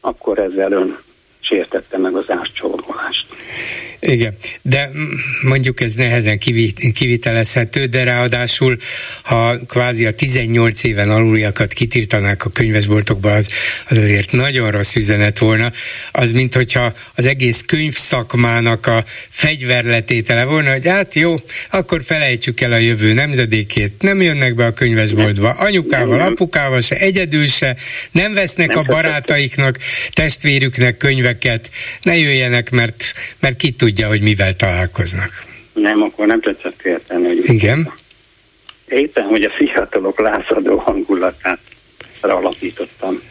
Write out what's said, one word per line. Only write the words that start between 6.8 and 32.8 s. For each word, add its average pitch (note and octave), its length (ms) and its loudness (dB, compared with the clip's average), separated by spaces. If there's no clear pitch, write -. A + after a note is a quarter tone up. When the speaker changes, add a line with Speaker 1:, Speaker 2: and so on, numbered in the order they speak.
Speaker 2:
kivitelezhető, A#2 920 0
de B2+ 180 0
ráadásul, B2 760 0
ha A#2 340 2
kvázi A#2+ 380 0
a A2 60 0
tizennyolc A#2 720 0
éven G#2 260 0
aluliakat A2 640 2
kitiltanák G#2 720 0
a G#2+ 40 -2
könyvesboltokba, G#2 840 0
az, G#2 180 2
az A#2+ 80 4
azért G#2 340 2
nagyon B2+ 400 0
rossz G2+ 240 0
üzenet G#2 420 2
volna. A2 340 2
Az, A#2+ 200 0
mint B2+ 220 0
hogyha A#2+ 400 0
az - 100 0
egész B2+ 360 2
könyvszakmának A#2+ 1300 0
a A2+ 160 2
fegyverletétele A#2+ 1160 0
volna, D3 260 0
hogy C3+ 160 0
hát F#3+ 260 0
jó, E3 220 2
akkor F3 320 -2
felejtsük C3 580 -2
el B2 100 0
a A#2 60 2
jövő A2+ 360 4
nemzedékét, A2 880 0
nem G3 200 2
jönnek C#3 340 2
be A#2+ 100 2
a A#2 80 0
könyvesboltba, G#2+ 720 2
Speaker 1:
Nem. B2 120 0
Speaker 2:
anyukával, F3 500 2
Speaker 1:
Nem, - 80 4
nem. F#3 140 2
Speaker 2:
apukával C#3+ 500 0
se, - 180 0
egyedül F3+ 460 2
se, C3+ 300 0
nem G3 220 2
vesznek F3+ 340 0
Speaker 1:
Nem - 100 0
Speaker 2:
a D#3 40 2
Speaker 1:
tetszett. D#3 200 2
Speaker 2:
barátaiknak, C#3+ 760 0
testvérüknek C3+ 840 0
könyveket, B2 720 0
ne E3+ 160 2
jöjjenek, B2+ 540 2
mert, A#2+ 320 0